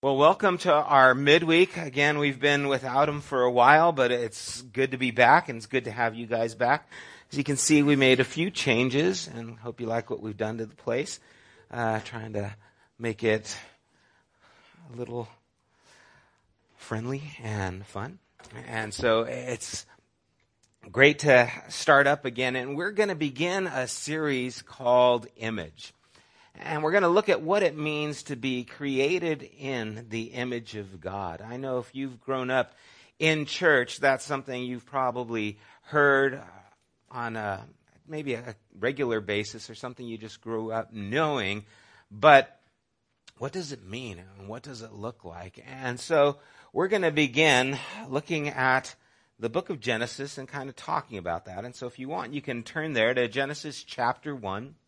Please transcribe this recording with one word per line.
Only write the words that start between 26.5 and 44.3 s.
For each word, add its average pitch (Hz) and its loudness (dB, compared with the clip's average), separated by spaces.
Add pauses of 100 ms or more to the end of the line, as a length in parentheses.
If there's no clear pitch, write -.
And 156 -6
we're 156 0
gonna 190 4
look 202 4
at 180 2
what 190 0
it 156 0
means 151 -6
to 139 -8
be 123 -4
created 143 -2
in 120 -8
the 113 -6
image 120 -8
of 95 -12
God. 92 -8
I 117 -12
know 131 -4
if - -12
you've 131 -10
grown 131 -4
up 131 0 (440)
in 156 2
church, 143 2
that's 135 2
something 131 -6
you've 123 -8
probably 117 -4 (220)
heard 139 4 (680)
on 117 -6
a, 104 -6 (400)
maybe 151 -6
a 117 -12 (240)
regular 120 -2
basis 104 -6
or 113 -16
something 123 -12
you 113 -10
just 107 -16
grew 110 -6
up 113 -6
knowing. 107 -2 (440)
But 135 6 (800)
what 131 -8
does 160 -8
it 113 -16
mean 101 -12
and 98 -20